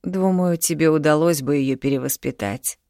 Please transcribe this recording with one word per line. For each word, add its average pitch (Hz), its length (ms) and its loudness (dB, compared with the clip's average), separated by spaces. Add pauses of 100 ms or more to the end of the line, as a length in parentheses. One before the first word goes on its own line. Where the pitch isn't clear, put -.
Думаю, 185 540 0
тебе 160 320 0
удалось 151 520 2
бы 143 160 0
её 135 180 0
перевоспитать. 131 1040 -6 (100)